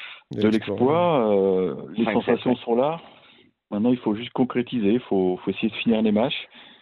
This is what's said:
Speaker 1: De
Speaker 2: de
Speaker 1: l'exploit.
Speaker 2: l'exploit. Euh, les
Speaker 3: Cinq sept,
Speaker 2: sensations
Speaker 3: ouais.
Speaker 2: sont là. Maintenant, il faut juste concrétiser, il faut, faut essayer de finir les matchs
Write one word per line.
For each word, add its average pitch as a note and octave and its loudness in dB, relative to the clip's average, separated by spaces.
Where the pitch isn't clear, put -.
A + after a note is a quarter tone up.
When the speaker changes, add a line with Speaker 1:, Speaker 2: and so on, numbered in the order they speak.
Speaker 1:
De G#2+ -6
Speaker 2:
de G#2+ 4
Speaker 1:
l'exploit. G#2+ 0
Speaker 2:
l'exploit. C#3+ 2
Euh, F#2 2
les A2+ 2
Speaker 3:
Cinq G#2+ 0
sept, A#2 0
Speaker 2:
sensations B2 0
Speaker 3:
ouais. A#2+ -2
Speaker 2:
sont - 0
là. D3 0
Maintenant, G#2+ 0
il B2+ 2
faut A2 -2
juste A#2+ -10
concrétiser, A#2+ 0
il B2+ 2
faut, F#2 0
faut G2 -2
essayer A2+ -2
de G#2+ -6
finir A2 0
les G#2+ 2
matchs A2+ 0